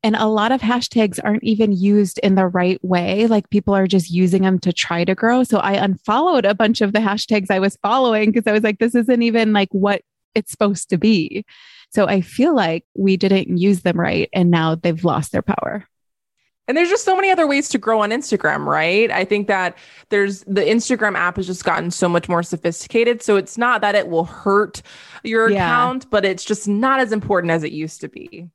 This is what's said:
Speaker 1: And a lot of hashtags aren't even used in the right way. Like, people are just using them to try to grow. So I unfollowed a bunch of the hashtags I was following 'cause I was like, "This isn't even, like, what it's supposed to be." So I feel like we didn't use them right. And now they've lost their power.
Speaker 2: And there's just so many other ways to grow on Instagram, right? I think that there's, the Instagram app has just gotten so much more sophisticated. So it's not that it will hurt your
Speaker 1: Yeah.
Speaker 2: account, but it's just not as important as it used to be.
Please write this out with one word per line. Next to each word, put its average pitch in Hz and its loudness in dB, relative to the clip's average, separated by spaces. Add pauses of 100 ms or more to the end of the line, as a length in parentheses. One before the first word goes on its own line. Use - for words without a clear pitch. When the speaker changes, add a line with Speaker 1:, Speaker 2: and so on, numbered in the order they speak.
Speaker 1:
And 220 2
a 220 0
lot 214 0
of 262 0
hashtags 226 0
aren't 208 -2
even 214 2
used 196 2
in 190 2
the 190 2
right 180 0
way. 185 0
Like, 220 2
people 202 0
are 190 2
just 180 0
using 180 2
them 185 2
to 175 -2
try 175 -2
to 190 0
grow. 240 2
So 214 0
I 196 -2
unfollowed 233 0
a 202 2
bunch 220 0
of 202 0
the 208 0
hashtags 208 -2
I 190 0
was 190 -2
following 220 2
'cause 226 0
I 220 2
was 214 2
like, 214 0
"This 233 0
isn't 240 2
even, 226 2
like, 196 2
what 202 0 (340)
it's 220 -4
supposed 202 -2
to 185 0
be." 214 2 (460)
So 214 2
I 196 0
feel 277 0
like 170 0 (120)
we 196 2
didn't 190 0
use 185 2
them 170 0
right. 170 -2
And 175 2
now 160 2
they've 165 -2
lost 156 0
their - -2
power. - -6 (840)
Speaker 2:
And 262 0
there's 339 2
just 453 0
so 381 2
many 381 2
other 349 2
ways 277 -2
to - -4
grow 220 0
on 208 0
Instagram, 160 -2
right? 165 0
I 185 -2
think 202 -2
that 185 -2 (320)
there's, 196 0
the 196 -2
Instagram 220 0
app 175 -2
has 185 -6
just 180 -8
gotten 165 -2
so 180 0
much 170 0
more 175 0
sophisticated. 226 -2
So 202 2
it's 190 -6
not 233 0
that 208 0
it 196 0
will 165 0
hurt - -2 (420)
your 226 0
Speaker 1:
Yeah. 196 0
Speaker 2:
account, 247 0
but 202 2
it's 185 -2
just 208 -4
not 254 0
as 226 -2
important 185 -2
as 165 0
it 151 -8
used 156 -10
to - -12
be. - -20